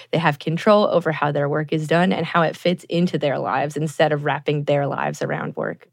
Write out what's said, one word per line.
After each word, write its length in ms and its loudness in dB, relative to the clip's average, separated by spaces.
they 80 2
have 200 2
control 460 4
over 260 2
how 200 0
their 180 0
work 240 -2
is 140 -2
done 260 2
and 120 -2
how 180 2
it 120 0
fits 300 -2
into 320 0
their 220 -2
lives 360 -2
instead 360 0
of 140 -2
wrapping 380 -2
their 240 0
lives 340 -4
around 340 -6
work. 380 -8